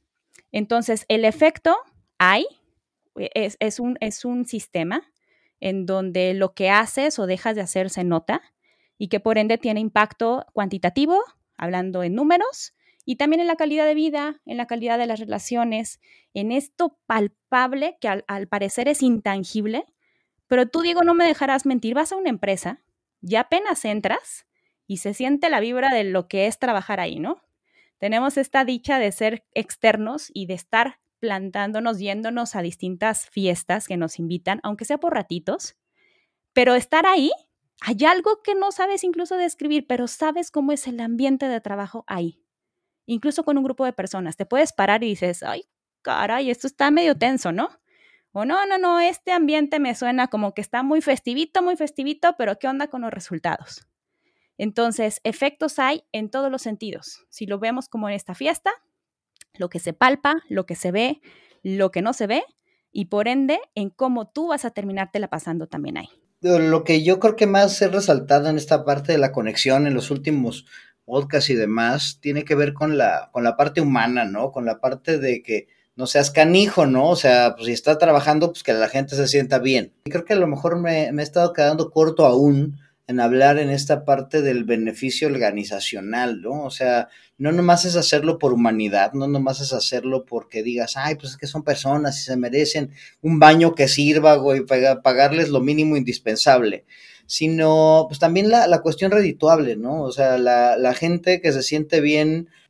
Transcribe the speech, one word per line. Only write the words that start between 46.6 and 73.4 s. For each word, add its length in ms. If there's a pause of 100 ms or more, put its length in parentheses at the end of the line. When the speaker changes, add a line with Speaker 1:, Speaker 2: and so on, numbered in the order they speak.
Speaker 1:
está 240
medio 260
tenso, 360
¿no?". 160 (640)
O, 120
"No, 220
no, 100
no, 220
este 320
ambiente 480
me 160
suena 320
como 260
que 100
está 200
muy 180
festivito, 640
muy 140
festivito, 600
pero 220
¿qué 80
onda 220
con 140
los 100
resultados?". 720 (760)
Entonces, 640
efectos 540
hay 240 (100)
en 160
todos 220
los 100
sentidos. 680
Si 160
lo 120
vemos 300
como 220
en 40
esta 200
fiesta, 360 (840)
lo 160
que 80
se 160
palpa, 560
lo 160
que 80
se 180
ve, 300 (400)
lo 280
que 120
no 100
se 140
ve, 160 (500)
y 140
por 200
ende, 320 (160)
en 140
cómo 400
tú 200
vas 180
a 40
terminártela 580
pasando 380
también 300
ahí. 140 (320)
Speaker 2:
Lo 420
que 180
yo 180
creo 160
que 100
más 340
he 80
resaltado 640
en 80
esta 260
parte 280
de 60
la 140
conexión 540
en 80
los 160
últimos 560 (400)
podcasts 420
y 60
demás, 640
tiene 240
que 100
ver 200
con 240
la, 340
con 120